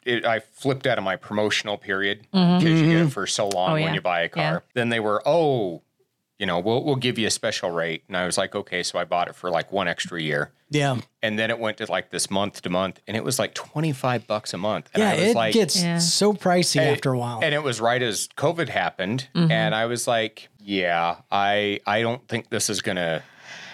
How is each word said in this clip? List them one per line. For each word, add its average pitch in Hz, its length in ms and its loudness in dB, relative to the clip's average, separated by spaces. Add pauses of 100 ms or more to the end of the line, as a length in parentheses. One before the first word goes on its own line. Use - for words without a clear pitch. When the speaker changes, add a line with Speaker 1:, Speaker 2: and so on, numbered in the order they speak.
Speaker 1:
It, 120 180 0
I 113 160 2
flipped 131 460 -4
out 117 100 2
of 101 80 -2
my 92 120 -2
promotional 104 600 -2
period 98 560 -4
Speaker 2:
Mm-hmm. 180 260 6
Speaker 1:
'cause 160 220 4
you 156 60 6
get 165 100 6
it 165 40 4
Speaker 3:
Mm-hmm. 160 80 4
Speaker 1:
for 101 180 -4
so 104 220 0
long 92 220 2
Speaker 2:
Oh, - 40 2
Speaker 1:
when 78 80 2
Speaker 2:
yeah. 80 120 -2
Speaker 1:
you 90 60 -4
buy 87 220 0
a 82 80 -2
car. 165 120 -4
Speaker 2:
Yeah. 156 160 -2 (160)
Speaker 1:
Then 120 160 0
they 117 100 0
were, 104 260 0
"Oh, 135 540 2 (580)
you 101 80 -4
know, 87 120 2
we'll, 113 260 0
we'll 143 120 2
give 127 220 -2
you 107 80 2
a 90 40 0
special - 400 -2
rate." 82 360 -2
And 98 100 -6
I 90 100 0
was 85 100 -4
like, 95 180 -2
"Okay." 92 280 -4
So - 160 -4
I 87 60 -2
bought 87 240 -2
it - 60 -14
for, 90 160 -8
like, 80 220 -2
one 95 160 0
extra 85 320 -6
year. 73 320 -2 (160)
Speaker 3:
Yeah. 139 300 0 (240)
Speaker 1:
And 107 160 -2
then 110 120 0
it 117 80 -4
went 107 200 -4
to, 107 120 -6
like, 90 200 -4
this 90 200 -4
month 98 320 -2
to 95 80 -6
month, 90 360 -2
and 101 100 -4
it - 80 -4
was, 135 140 -4
like, 104 160 -2
twenty-five 131 720 -4
bucks 107 260 -6
a 95 60 -6
month. 95 340 -4
And 214 100 0
Speaker 3:
Yeah, 208 80 2
Speaker 1:
I 165 40 0
was 156 160 0
Speaker 3:
it 240 60 2
Speaker 1:
like, 226 180 2
Speaker 3:
gets 196 280 2
Speaker 2:
Yeah. 170 160 0
Speaker 3:
so 196 360 2
pricey 180 460 2
Speaker 1:
and, 147 100 4
Speaker 3:
after 147 220 0
a 127 60 0
while. 120 240 -4
Speaker 1:
and 151 120 0
it 151 80 -2
was 117 180 -2
right 120 220 4
as 107 340 -2
covid 165 320 0
happened. 101 680 -2
Speaker 2:
Mm-hmm. 170 160 4
Speaker 1:
And 110 240 2
I 113 120 0
was 117 200 -4
like, 113 520 -2
"Yeah, 87 580 0 (160)
I, 101 540 2
I 107 160 2
don't 117 260 -2
think 117 220 -6
this 107 180 -2
is 101 140 -4
gonna 87 400 -2 (520)